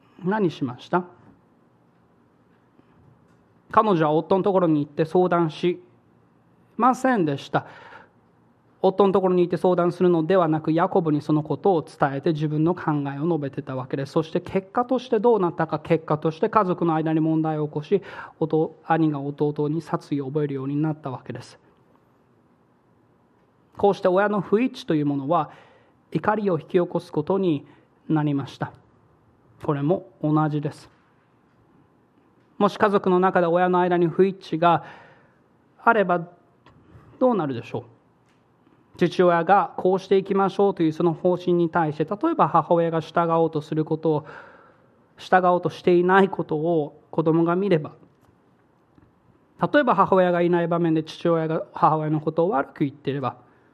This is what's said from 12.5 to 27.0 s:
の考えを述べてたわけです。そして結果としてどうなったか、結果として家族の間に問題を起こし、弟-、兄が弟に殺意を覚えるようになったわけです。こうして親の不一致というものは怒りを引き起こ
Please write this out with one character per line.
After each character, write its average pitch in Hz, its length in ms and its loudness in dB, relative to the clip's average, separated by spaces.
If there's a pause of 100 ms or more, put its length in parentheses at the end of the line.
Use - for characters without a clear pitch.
の 170 100 2
考 175 180 -4 (220)
え 139 60 -10
を 147 60 -4
述 170 140 0
べ 143 100 -6
て 135 120 -10
た 131 140 -10
わ 127 120 -8
け 147 100 -6
で 139 80 -6
す。 - 80 -12
そ 165 100 0
し - 80 -16
て 185 80 -4
結 190 320 -6
果 247 140 -2
と 254 140 -2
し - 100 -12
て 220 100 0
ど 233 160 4
う 208 40 0
な 180 100 0
っ - 60 -8
た 160 120 -2
か、 151 120 -6
結 160 260 -2
果 151 120 0
と 156 140 -2
し - 80 -12
て 220 100 0
家 214 140 4
族 180 220 -2
の 165 100 0
間 160 180 -2
に 160 60 0
問 160 220 0
題 156 160 -2
を 151 100 -2
起 147 60 -14
こ 151 100 -6
し、 185 180 0 (380)
弟-、 160 460 -2
兄 160 260 2
が 143 80 -6
弟 147 480 -4
に 160 140 -4
殺 - 340 -6
意 139 60 -2
を 131 60 -10
覚 151 180 -2
え - 20 -2
る 139 60 -8
よ 131 100 -6
う 135 40 -8
に 143 100 -4
な 156 160 0
っ - 20 -10
た 139 160 -12
わ 123 140 -12
け 120 80 -10
で 123 80 -14
す。 - 180 -20 (2250)
こ 202 140 2
う 190 40 2
し - 80 -10
て 190 60 0
親 196 220 2
の 208 100 -2
不 202 220 0
一 - 240 -4
致 - 20 -8
と 170 80 0
い 151 60 0
う 143 40 -2
も 143 120 -2
の 135 100 -6
は 156 220 -2 (600)
怒 208 240 -2
り 208 140 -2
を 170 80 0
引 147 100 -14
き - 60 -20
起 175 140 2
こ 170 140 -6